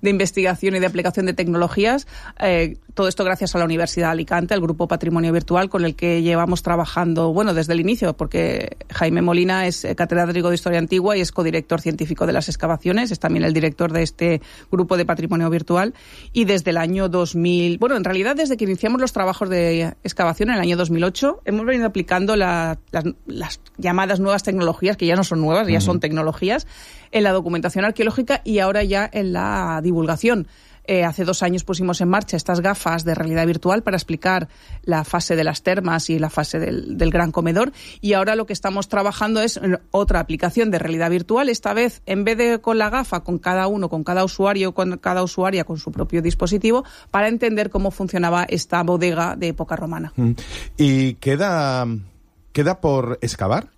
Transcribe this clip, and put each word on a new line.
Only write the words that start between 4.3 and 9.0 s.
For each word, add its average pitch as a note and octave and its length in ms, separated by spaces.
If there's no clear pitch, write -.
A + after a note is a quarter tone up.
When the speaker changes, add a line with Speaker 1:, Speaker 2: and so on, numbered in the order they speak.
Speaker 1:
al G3 60
Grupo E3 260
Patrimonio E3 460
Virtual, E3+ 380
con F3 140
el D#3+ 120
que E3+ 260
llevamos E3+ 400
trabajando, E3+ 720
bueno, G3 220
desde D#3+ 180
el E3+ 80
inicio, F#3+ 360
porque - 600
Jaime E3 320